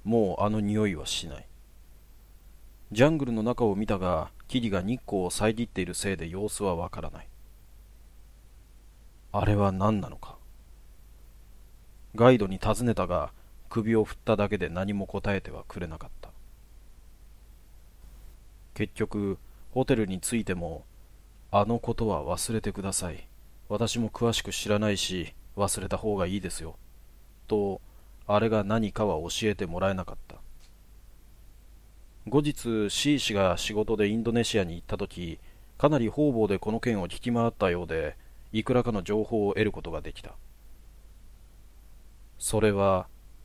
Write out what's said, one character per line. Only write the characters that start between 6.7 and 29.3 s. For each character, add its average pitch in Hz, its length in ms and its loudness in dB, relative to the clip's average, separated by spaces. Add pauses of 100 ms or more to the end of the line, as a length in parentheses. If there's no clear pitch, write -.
わ 87 140 -4
か - 120 -10
ら 85 80 -6
な 85 120 -12
い。 - 60 -18 (2000)
あ 101 140 0
れ 107 100 6
は 101 160 4
何 101 300 2
な - 80 -8
の - 80 -14
か。 - 180 -16 (1800)
ガ 117 160 10
イ 127 60 8
ド 104 100 0
に 92 100 -4
尋 107 260 0
ね 117 100 4
た 92 140 0
が、 85 240 0 (380)
首 113 260 2
を 110 80 6
振 - 120 -8
っ - 100 -12
た 110 100 4
だ 101 140 2
け 104 80 -2
で 90 100 -2
何 92 240 -4
も 98 160 -4
答 101 260 -2
え 98 60 0
て - 120 -10
は - 180 -12
く - 100 -12
れ 87 80 -6
な 80 100 -10
か - 100 -12
っ - 20 -14 (100)
た。 - 120 -16 (2500)
結 - 220 -4
局、 101 420 -2 (360)
ホ 127 120 2
テ 135 100 4
ル 110 120 2
に 92 120 -4
着 113 220 -2
い 101 40 -4
て 98 80 -2
も、 82 320 -8 (680)
「あ 101 140 6
の 113 140 0
こ - 140 -4
と 113 140 0
は 90 160 0
忘 87 300 -4
れ 110 80 -2
て 101 100 -2
く 95 100 -6
だ 95 120 -4
さ 87 180 -4
い。 - 160 -12 (420)
私 107 300 0
も 110 100 0
詳 117 240 0
し - 80 -2
く 98 100 -8
知 - 180 -4
ら 104 100 4
な 107 100 2
い 101 80 0
し、 90 360 -4 (220)
忘 101 260 -2
れ 92 60 -6
た 95 100 -2
方 104 200 -2
が 92 80 0
い 92 120 -2
い 98 40 -6
で 92 80 -6
す - 120 -8
よ。」 80 160 -12 (720)
と、 101 340 0 (460)
あ 104 120 4
れ 113 100 4
が 107 140 2
何 107 280 0
か 107 140 0
は 90 120 2 (120)
教 110 200 -2